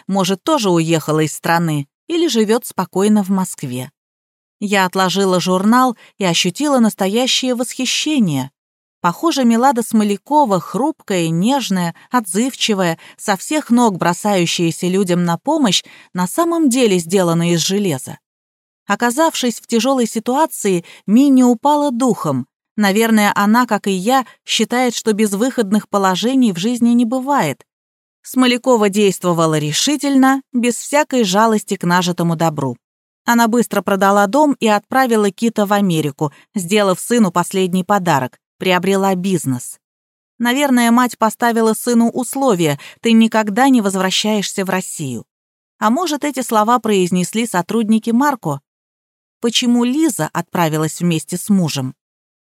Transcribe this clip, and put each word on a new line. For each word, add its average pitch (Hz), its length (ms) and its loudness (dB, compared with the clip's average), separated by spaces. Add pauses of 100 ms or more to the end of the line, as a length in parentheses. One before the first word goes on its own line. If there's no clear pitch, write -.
может, 190 380 -2
тоже 269 260 0
уехала 160 520 0
из 156 120 -4
страны 165 540 -2 (200)
или 330 200 -2
живёт 220 400 0
спокойно 202 560 0
в 180 60 -6
Москве. 143 640 -6 (680)
Я 196 260 0
отложила 185 540 0
журнал 214 580 2 (220)
и 208 40 -4
ощутила 185 540 0
настоящее 233 800 0
восхищение. 233 960 -2 (500)
Похоже, 262 420 -2
Милада 233 380 2
Смолякова, 214 800 0
хрупкая, 190 680 -4
нежная, 185 680 -2 (160)
отзывчивая, 208 880 -2 (180)
со 202 180 -4
всех 294 360 -4
ног 233 260 2
бросающаяся 175 880 -2
людям 180 380 0
на 170 140 -2
помощь, 277 440 0 (300)
на 180 140 -2
самом 339 420 0
деле 226 300 2
сделана 170 540 0
из 160 120 0
железа. 185 540 -4 (640)
Оказавшись 240 760 0
в - 60 -20
тяжёлой 240 400 0
ситуации, 220 800 -2 (220)
Ми 254 220 4
не 254 140 6
упала 294 460 2
духом. 208 560 -2 (340)
Наверное, 208 540 2
она, 214 320 2
как 208 220 -4
и 196 40 2
я, 226 360 0 (180)
считает, 240 500 0
что 220 180 -2
безвыходных 208 760 0
положений 202 600 2
в 165 80 -6
жизни 233 300 0
не 240 160 2
бывает. 254 600 -2 (560)
Смолякова 247 680 2
действовала 175 680 0
решительно, 269 840 0 (100)
без 240 220 0
всякой 285 480 0
жалости 208 520 0
к 175 100 -6
нажитому 175 500 0
добру. 151 420 -2 (520)
Она 233 200 2
быстро 208 320 0
продала 202 460 2
дом 277 260 2
и 226 140 -2
отправила 214 640 0
Кита 226 340 -2
в 202 80 -2
Америку, 156 580 0 (240)
сделав 190 420 0
сыну 226 320 0
последний 185 540 -2
подарок – 170 560 -2 (180)
приобрела 190 580 0
бизнес. 175 640 -4 (600)
Наверное, 247 520 2
мать 247 260 2
поставила 226 560 0
сыну 233 360 0
условие: 202 720 0 (220)
"Ты 233 100 0
никогда 226 560 2
не 254 140 4
возвращаешься 196 840 -2
в 185 60 -6
Россию". 139 560 -6 (520)
А 214 120 0
может, 302 340 -2
эти 269 180 -4
слова 226 380 2
произнесли 185 640 0
сотрудники 220 640 0
Марко? 233 500 -2 (800)
Почему 240 420 0
Лиза 254 480 0
отправилась 160 720 -4
вместе 175 340 -2
с - 140 -6
мужем? 139 460 -2 (500)